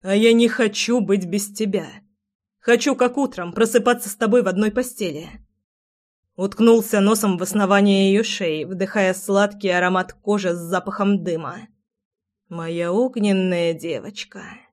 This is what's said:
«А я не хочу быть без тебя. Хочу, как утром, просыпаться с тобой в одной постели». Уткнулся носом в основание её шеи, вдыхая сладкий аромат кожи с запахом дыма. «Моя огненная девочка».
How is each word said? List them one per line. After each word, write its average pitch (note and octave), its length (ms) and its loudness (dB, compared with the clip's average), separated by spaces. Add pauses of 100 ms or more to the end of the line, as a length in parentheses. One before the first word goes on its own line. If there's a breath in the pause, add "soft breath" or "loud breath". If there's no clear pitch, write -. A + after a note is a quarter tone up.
«А F#3+ 120 -4
я A3+ 200 6
не A#3 140 6
хочу A#3 520 0
быть F#3+ 240 0
без G3+ 260 -4
тебя. F#3+ 380 -4 (680)
Хочу, A#3+ 360 2
как B3 220 0
утром, F#3 380 -4
просыпаться A3 560 2
с - 60 -12
тобой G#3+ 260 2
в F#3 60 0
одной G#3 220 0
постели». G3+ 600 -6 (1040)
Уткнулся A3 640 4
носом G#3 380 2
в F3+ 40 -4
основание G3 720 2
её G#3+ 120 2
шеи, D#3 400 -4
вдыхая F#3+ 500 -2
сладкий G3+ 560 -2
аромат F3+ 420 0
кожи G3 420 -2
с F3 40 -6
запахом F#3 680 -2
дыма. E3+ 440 -6 (840)
«Моя E3+ 420 -6
огненная F#3+ 800 0
девочка». E3 720 -10 (300)